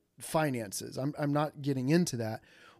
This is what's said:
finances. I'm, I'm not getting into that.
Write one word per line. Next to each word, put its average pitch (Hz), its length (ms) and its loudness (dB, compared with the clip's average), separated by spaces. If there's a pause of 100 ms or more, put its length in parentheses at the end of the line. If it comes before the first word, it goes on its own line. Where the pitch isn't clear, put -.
(200)
finances. 120 760 -2
I'm, 139 200 -2
I'm 143 140 0
not 147 300 0
getting 131 280 0
into 165 280 4
that. 113 240 -4 (380)